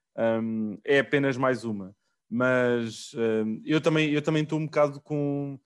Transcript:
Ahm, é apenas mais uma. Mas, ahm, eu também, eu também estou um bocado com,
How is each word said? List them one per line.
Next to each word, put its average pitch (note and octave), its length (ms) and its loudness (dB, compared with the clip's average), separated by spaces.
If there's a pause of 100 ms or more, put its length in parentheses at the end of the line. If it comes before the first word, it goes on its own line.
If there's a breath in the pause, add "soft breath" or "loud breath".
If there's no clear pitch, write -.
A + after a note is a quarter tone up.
(160)
Ahm, A2+ 680 0
é C#3 140 4
apenas C#3 380 2
mais B2+ 280 0
uma. G2+ 300 -8 (340)
Mas, A#2+ 840 0
ahm, A2 500 0
eu D#3 160 0
também, D#3 300 2
eu D3 100 0
também D#3 220 0
estou D#3 160 -2
um D#3+ 80 -2
bocado D3 340 0
com, C#3+ 640 -4